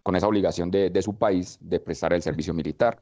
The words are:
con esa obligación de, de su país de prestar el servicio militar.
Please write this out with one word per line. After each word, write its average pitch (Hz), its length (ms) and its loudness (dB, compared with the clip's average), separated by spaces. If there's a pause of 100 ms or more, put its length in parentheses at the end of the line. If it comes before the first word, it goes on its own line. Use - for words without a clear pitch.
con 92 140 0
esa 92 100 2
obligación 90 420 0
de, 98 200 2
de 92 120 2
su 101 160 -6
país 92 440 0
de 87 180 -2
prestar 82 320 -4
el 87 100 4
servicio 78 320 -4
militar. 82 480 0